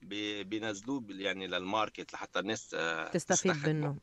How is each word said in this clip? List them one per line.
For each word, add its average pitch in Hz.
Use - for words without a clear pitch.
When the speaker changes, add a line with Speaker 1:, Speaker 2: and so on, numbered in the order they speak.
Speaker 1:
بي-، 104
بينزلوه 110
بال-، 101
يعني 95
للماركت 92
لحتى -
الناس، 104
آه، 165
Speaker 2:
تستفيد 180
Speaker 1:
تستخدمه. 151
Speaker 2:
منه. 147